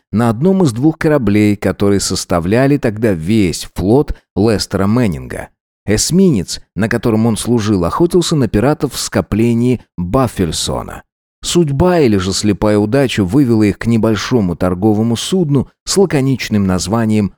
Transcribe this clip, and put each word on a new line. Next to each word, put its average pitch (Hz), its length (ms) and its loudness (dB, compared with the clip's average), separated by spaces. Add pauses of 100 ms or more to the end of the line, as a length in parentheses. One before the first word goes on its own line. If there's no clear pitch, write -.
(120)
на 117 180 0
одном 180 340 2
из 127 100 2
двух 143 240 0
кораблей, 107 580 2
которые 101 440 0
составляли 101 800 0
тогда 107 360 -2
весь 87 640 -2
флот 117 400 0 (200)
Лестера 98 520 0
Меннинга. 87 600 -2 (360)
Эсминец, 127 760 0 (140)
на 101 140 -2
котором 113 360 0
он 110 120 0
служил, 107 480 0
охотился 175 500 0
на 131 120 0
пиратов 131 460 0
в - 60 -10
скоплении 117 800 0 (160)
Баффельсона. 87 1080 -4 (400)
Судьба 175 560 0
или 110 180 4
же 92 160 -2
слепая 107 440 0
удача 110 460 0
вывела 113 400 2
их 101 160 0
к - 80 -6
небольшому 110 680 0
торговому 104 600 0
судну 143 540 -2 (160)
с - 120 -2
лаконичным 135 720 0
названием 101 720 0